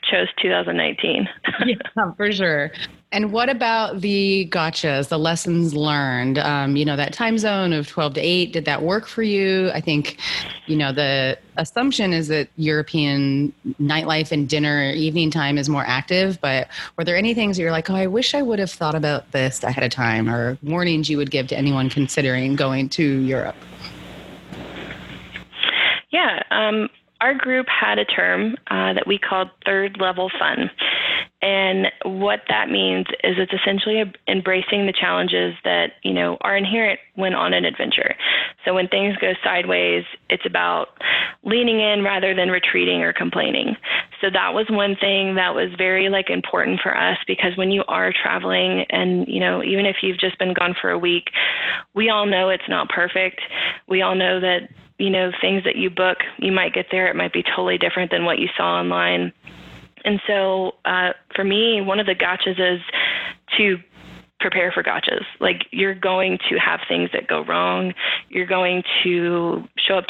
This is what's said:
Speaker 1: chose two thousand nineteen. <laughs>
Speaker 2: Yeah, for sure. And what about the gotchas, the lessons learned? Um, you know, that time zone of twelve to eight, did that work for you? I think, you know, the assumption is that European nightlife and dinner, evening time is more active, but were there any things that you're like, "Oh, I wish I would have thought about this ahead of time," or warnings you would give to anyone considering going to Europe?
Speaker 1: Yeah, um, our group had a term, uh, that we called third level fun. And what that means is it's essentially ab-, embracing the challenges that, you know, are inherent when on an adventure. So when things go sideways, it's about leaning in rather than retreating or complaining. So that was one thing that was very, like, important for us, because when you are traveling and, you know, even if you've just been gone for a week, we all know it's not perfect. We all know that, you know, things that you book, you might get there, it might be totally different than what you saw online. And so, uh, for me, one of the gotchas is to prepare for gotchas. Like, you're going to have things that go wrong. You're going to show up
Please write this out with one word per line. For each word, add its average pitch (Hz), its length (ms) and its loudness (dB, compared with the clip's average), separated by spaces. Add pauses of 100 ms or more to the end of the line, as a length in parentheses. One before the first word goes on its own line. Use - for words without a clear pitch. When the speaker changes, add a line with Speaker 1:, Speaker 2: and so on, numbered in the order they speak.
Speaker 1:
chose 180 200 2 (120)
two 185 100 2
thousand 175 260 0
nineteen. 165 520 0 (160)
<laughs> - 220 0
Speaker 2:
Yeah, 208 500 -2
for 208 140 0
sure. 160 400 0 (400)
And 208 220 -2
what 240 160 2
about 226 540 0
the 196 500 2
gotchas, 156 560 0
the 165 100 0
lessons 165 560 2
learned? 139 640 0
Um, 143 380 2
you 147 80 2
know, 147 120 0
that 143 180 -2
time 226 240 0
zone 202 340 0
of 151 160 -2
twelve 147 260 -2
to 139 60 -2
eight, 175 320 2
did 160 140 -2
that 147 160 0
work 196 240 0
for - 160 -4
you? 190 500 2
I - 80 -2
think, 147 380 0 (480)
you 156 100 0
know, 143 160 2
the 135 460 2 (180)
assumption 233 560 0
is 165 160 0
that 151 280 0
European 147 960 0 (280)
nightlife 156 500 0
and 147 180 0
dinner, 147 440 2
evening 156 380 0
time 147 260 0
is 143 140 0
more 139 160 0
active, 180 560 0
but 135 260 0 (280)
were 170 80 -2
there 175 120 2
any 214 160 2
things 208 240 0
that 180 60 -2
you're 165 100 2
like, 160 160 -2
"Oh, 190 80 0
I 190 120 2
wish 240 260 0
I 285 80 2
would 233 160 0
have 190 120 -2
thought 156 240 -2
about 151 380 0
this 131 300 0
ahead 131 220 0
of 123 60 2
time," 113 380 2
or 120 340 0
warnings 160 460 2
you 151 80 0
would 143 140 0
give 135 180 0
to 135 80 -2
anyone 139 320 2
considering 135 680 2
going 135 340 0
to - 140 -2
Europe? 135 520 0 (2500)
Speaker 1:
Yeah, 277 400 2
um, 214 380 2 (320)
our 254 140 2
group 254 340 2
had 214 300 2
a 208 60 2
term, 185 520 0 (120)
uh, 190 260 0
that - 120 0
we 202 120 2
called 185 320 -2 (160)
third 196 340 0
level 185 380 0
fun. - 320 0 (720)
And 190 460 2 (180)
what 202 440 -2
that 214 220 0
means 190 360 0 (160)
is 180 160 2
it's 185 140 0
essentially 196 480 0
ab-, 202 160 -4 (100)
embracing 190 600 0
the 190 60 0
challenges 180 640 0 (100)
that, - 280 2 (100)
you 190 100 0
know, 175 280 0
are 196 160 2
inherent 202 420 0 (160)
when 185 200 -2
on 175 200 0
an 180 100 0
adventure. - 520 0 (480)
So 185 100 0
when 185 140 0
things 196 320 0
go 190 140 0 (100)
sideways, 180 600 0 (260)
it's 180 160 -2
about 175 420 0 (560)
leaning 226 360 2
in 208 220 2
rather 196 320 0
than 185 160 2
retreating 180 520 2
or 170 100 0
complaining. - 640 0 (440)
So 196 100 0
that 180 240 0
was 214 140 2
one 202 280 2
thing 196 400 2
that 185 180 2
was 180 220 0
very, 185 320 2
like, 196 220 0
important 185 500 0
for - 160 0
us, 180 300 2
because 185 300 0
when 190 140 0
you 196 160 2
are 185 260 0
traveling 185 800 0
and, 180 380 2
you 190 100 -2
know, 180 240 0
even 196 240 2
if 190 160 0
you've 185 160 -2
just 190 200 -2
been 185 160 0
gone 180 260 0
for 185 100 0
a 175 80 0
week, 175 320 0 (640)
we 220 160 2
all 208 160 2
know 185 220 2
it's 185 200 -2
not 185 200 0
perfect. 180 520 0 (460)
We 185 160 2
all 185 140 2
know 185 240 2
that, 180 280 0 (300)
you 196 120 2
know, 185 200 2 (100)
things 190 220 2
that 185 140 0
you 185 120 0
book, 185 300 2 (200)
you 190 120 0
might 185 240 2
get 185 160 -2
there, 185 160 2
it 180 80 0
might 175 180 -2
be 175 120 -2
totally 180 340 0
different 180 320 0
than 170 140 0
what 170 160 0
you 180 160 -2
saw 175 240 0
online. 175 520 0 (720)
And 208 220 2
so, 190 460 0 (120)
uh, 180 260 2 (240)
for 196 100 0
me, 214 360 2
one 196 200 0
of 208 60 0
the 190 80 2
gotchas 185 440 0
is 180 220 2 (760)
to 196 220 4 (640)
prepare 180 300 0
for 175 140 -2
gotchas. - 400 -2 (160)
Like, 175 220 0 (100)
you're 190 240 0
going 185 420 0 (100)
to 180 120 0
have 170 180 2 (100)
things 87 240 0
that - 140 -2
go 78 180 0
wrong. 180 480 0 (360)
You're 185 180 -4
going 180 380 0 (180)
to 175 640 0 (120)
show 190 220 2
up 180 120 -4